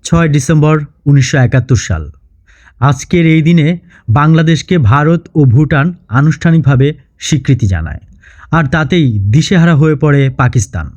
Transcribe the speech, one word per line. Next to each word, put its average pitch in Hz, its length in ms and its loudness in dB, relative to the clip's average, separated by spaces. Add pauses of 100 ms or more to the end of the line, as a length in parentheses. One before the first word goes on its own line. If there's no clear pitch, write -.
ছয় 170 240 0
ডিসেম্বর 151 460 2 (300)
উনিশশো 143 320 2
একাত্তর 127 420 0
সাল। 80 240 -6 (760)
আজকের 160 440 -2
এই 160 160 2
দিনে 160 260 2 (420)
বাংলাদেশকে 160 680 2
ভারত 147 440 0 (140)
ও 156 100 2
ভুটান 139 420 2 (220)
আনুষ্ঠানিকভাবে 147 800 0 (320)
স্বীকৃতি 131 480 -2
জানায়, 80 340 -6 (500)
আর 160 160 0
তাতেই 156 400 -2 (220)
দিশেহারা 165 460 2
হয়ে 151 200 2
পড়ে 139 340 0
পাকিস্তান। 123 560 -4 (120)